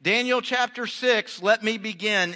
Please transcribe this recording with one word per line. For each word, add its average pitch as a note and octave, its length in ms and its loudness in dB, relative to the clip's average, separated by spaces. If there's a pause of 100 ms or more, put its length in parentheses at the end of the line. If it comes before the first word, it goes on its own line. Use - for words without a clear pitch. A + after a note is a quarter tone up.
Daniel B3 400 0
chapter B3 460 -2
six, A3 560 0
let A3 200 4
me A3 140 -2
begin G3 600 -2